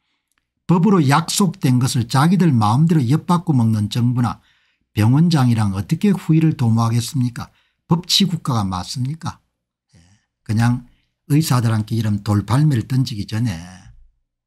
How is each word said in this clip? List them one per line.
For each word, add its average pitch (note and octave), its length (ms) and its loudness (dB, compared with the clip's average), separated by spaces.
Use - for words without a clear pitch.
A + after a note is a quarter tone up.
법으로 F3+ 400 4
약속된 D3 720 0
것을 B2+ 260 -2
자기들 E3 460 2
마음대로 B2+ 580 2
엿받고 E3+ 420 -2
먹는 A2 380 0
정부나 A#2+ 500 -2
병원장이랑 B2 840 2
어떻게 D#3+ 360 -2
후일을 D#3+ 460 0
도모하겠습니까? A#2 920 -2
법치국가가 E3 760 0
맞습니까? B2 760 -8
예, E2 60 -20
그냥 A#2 440 -2
의사들한테 A2+ 680 0
이런 A2 280 -2
돌팔매를 A2+ 640 0
던지기 A#2 380 -4
전에 G#2+ 340 -6